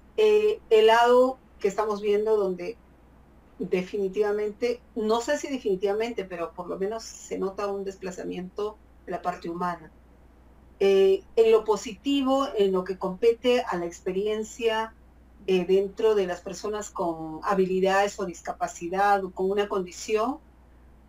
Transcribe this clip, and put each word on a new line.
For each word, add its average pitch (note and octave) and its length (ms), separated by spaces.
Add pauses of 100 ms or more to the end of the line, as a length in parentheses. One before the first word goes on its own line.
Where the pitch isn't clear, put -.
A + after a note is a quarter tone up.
(160)
Eh, G#3+ 420 (120)
el A3 180
lado B3 500 (220)
que G#3 80
estamos G#3 340
viendo G#3+ 340
donde F#3 400 (840)
definitivamente, G#3 1200 (160)
no A3 240
sé D4 180
si - 100
definitivamente, G#3+ 760
pero E3+ 280
por E3+ 140
lo E3+ 120
menos G#3+ 260
se - 340
nota F#3+ 300
un G3 160
desplazamiento F#3 920 (300)
de - 60
la F3 100
parte F3 260
humana. E3+ 440 (880)
Eh, F#3+ 420 (140)
en A3+ 160
lo A3 100
positivo, C4+ 960
en G3 160
lo F#3 100
que F#3+ 160
compete A#3 640
a G#3 160
la F3 100
experiencia, G#3+ 1080 (520)
eh, F#3 180
dentro G3 520
de G3 100
las F3 140
personas G#3 500
con D#3+ 540
habilidades F#3+ 760
o G3+ 60
discapacidad F#3 1000
o F#3 60
con F#3 180
una G3+ 200
condición, G#3+ 720 (720)